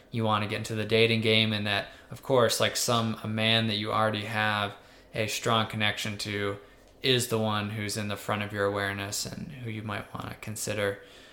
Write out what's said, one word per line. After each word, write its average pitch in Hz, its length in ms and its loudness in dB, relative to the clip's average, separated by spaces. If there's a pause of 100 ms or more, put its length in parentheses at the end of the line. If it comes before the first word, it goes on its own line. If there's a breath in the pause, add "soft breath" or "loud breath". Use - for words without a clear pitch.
(100)
you 113 140 0
wanna 107 220 2
get 104 120 -4
into 110 160 -6
the 107 120 -2
dating 113 340 6
game, 110 320 4
and 104 140 -2
that, 101 220 0 (220 loud breath)
of - 120 -14
course, 120 380 4
like, 107 160 2
some, 113 460 0
a 113 60 -4
man 113 380 2
that 107 100 0
you 107 160 -2
already 107 320 2
have 107 480 0 (420 soft breath)
a 110 120 -2
strong 113 400 0
connection 107 500 -2
to 101 400 -4 (460 soft breath)
is 127 260 2
the 117 100 0
one 107 320 0
who's 104 280 -4
in 104 100 -4
the 101 80 -4
front 104 260 -4
of 101 100 -6
your 101 120 0
awareness 101 640 -2
and - 260 -10 (120)
who 117 60 -8
you 110 120 -8
might 104 320 -6
wanna 113 260 -8
consider 104 600 -2 (320 loud breath)